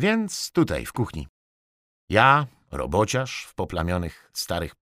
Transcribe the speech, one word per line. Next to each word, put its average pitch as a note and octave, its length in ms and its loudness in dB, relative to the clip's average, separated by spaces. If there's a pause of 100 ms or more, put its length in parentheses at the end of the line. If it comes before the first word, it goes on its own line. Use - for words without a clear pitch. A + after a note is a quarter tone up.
Więc G#3+ 520 -2
tutaj, D2+ 340 2
w - 80 -12
kuchni. D#2+ 340 -4 (840)
Ja, C3+ 380 6 (240)
robociarz G2+ 760 -2
w - 100 -20
poplamionych F2 800 -4
starych E2+ 480 -6